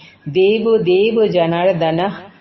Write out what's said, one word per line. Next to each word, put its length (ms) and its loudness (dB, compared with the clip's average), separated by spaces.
देव 480 2
देव 500 0
जनार्दनः 880 0